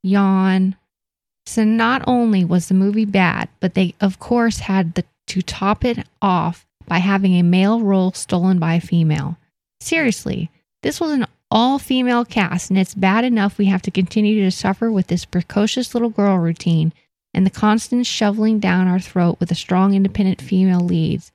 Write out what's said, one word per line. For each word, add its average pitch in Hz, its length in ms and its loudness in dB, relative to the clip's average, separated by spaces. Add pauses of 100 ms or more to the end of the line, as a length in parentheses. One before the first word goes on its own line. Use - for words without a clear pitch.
Yawn. 190 720 2 (680)
So - 180 -2
not 226 420 0
only 233 380 2
was 175 240 0
the 190 60 2
movie 202 300 2
bad, 196 440 -2 (120)
but - 140 -2
they, 185 260 0
of 190 180 -2
course, 233 420 0
had 190 340 -2
the, 175 100 -2 (240)
to 185 140 -4
top - 420 -4
it 240 220 -4 (140)
off 175 460 -2 (200)
by 170 120 -2
having 190 360 2
a 175 80 4
male 190 380 2
role 190 320 2
stolen 180 460 0
by 165 160 0
a 170 60 2
female. 156 560 -2 (440)
Seriously, 269 680 -4 (320)
this - 180 -4
was 320 120 -2
an 262 140 0 (240)
all-female 247 760 0
cast, - 460 -4
and 190 80 2
it's 190 160 -2
bad 196 300 2
enough 220 340 0
we 202 80 2
have 190 160 0
to - 100 -4
continue 208 520 0
to 185 60 2
suffer 202 400 -2
with 196 160 0
this - 180 -4
precocious 208 680 -2
little 233 160 0
girl 202 280 2
routine 165 540 0 (400)
and 185 140 2
the 190 40 2
constant 226 560 0
shoveling 214 520 0
down 185 300 2
our 180 120 2
throat 175 380 0
with 175 120 -2
the 170 40 0
strong, 190 400 0
independent 196 460 0
female 185 400 2
leads. 170 540 -2